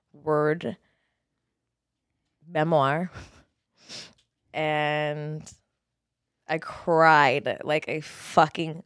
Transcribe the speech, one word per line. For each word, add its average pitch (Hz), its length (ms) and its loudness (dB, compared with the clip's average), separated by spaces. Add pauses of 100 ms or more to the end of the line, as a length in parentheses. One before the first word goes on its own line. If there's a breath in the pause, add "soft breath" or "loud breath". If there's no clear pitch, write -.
(120)
word 151 640 -2 (1700)
memoir. 156 640 0 (1400 loud breath)
And 151 960 -4 (1000)
I 160 100 -4
cried 147 1040 4
like 151 260 -4
a 156 120 -6
fucking 160 840 -2